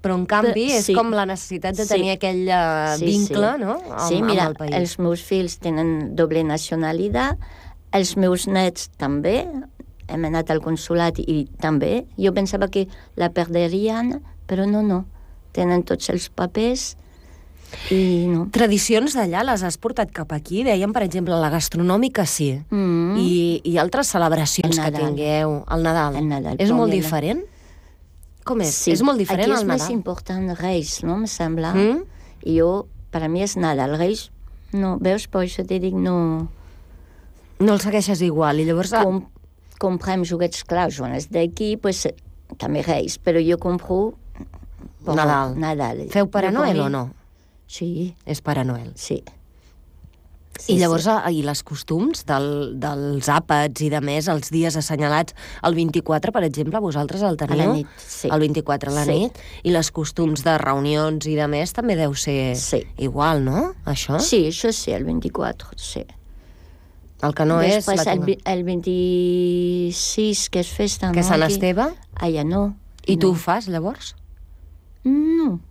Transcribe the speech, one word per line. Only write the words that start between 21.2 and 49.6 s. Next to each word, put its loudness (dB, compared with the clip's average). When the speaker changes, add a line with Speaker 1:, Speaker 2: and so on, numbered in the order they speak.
Speaker 1:
la 2
gastronòmica, 2
sí. -2
Speaker 2:
Mm. 2
Speaker 1:
I, 2
i 0
altres 2
celebracions 2
Speaker 2:
El 0
Speaker 1:
que 0
Speaker 2:
Nadal. 0
Speaker 1:
tingueu. 0
El 0
Nadal. 2
Speaker 2:
El 0
Nadal, -2
Speaker 1:
És 4
molt 4
Speaker 2:
Pamela. 2
Speaker 1:
diferent? 0
Com -2
és? 0
Speaker 2:
Sí. 2
Speaker 1:
És 4
molt 4
diferent 2
Speaker 2:
Aquí 4
Speaker 1:
el 2
Speaker 2:
és 0
més 0
Speaker 1:
Nadal? -4
Speaker 2:
important -4
Reis, -2
no? -2
Em -2
sembla. -2
Speaker 1:
Mm? 4
Speaker 2:
I 2
jo, 2
per -4
a -2
mi 0
és -2
Nadal. 0
Reis, 0
no. 0
Veus? 0
Per 0
això -4
te -2
dic, -2
no. 0
Speaker 1:
No 6
el 4
segueixes 2
igual, 2
i 2
llavors, 0
ah, 4
Speaker 2:
Com-, 0
comprem 0
joguets, -2
clar, 0
Joan -6
és -6
d'aquí, 0
pues, -2
eh, -4
també -2
Reis, -2
però 2
jo 2
compro -2
per 0
Speaker 1:
Nadal. 2
Speaker 2:
Nadal. -4
Speaker 1:
Feu 4
Pare 0
Speaker 2:
Jo 2
per 2
Speaker 1:
Noel 4
Speaker 2:
mi 2
Speaker 1:
o 0
no? -4
Speaker 2:
Sí. -6
Speaker 1:
És -6
Pare -2
Noel. -6
Speaker 2:
Sí. -6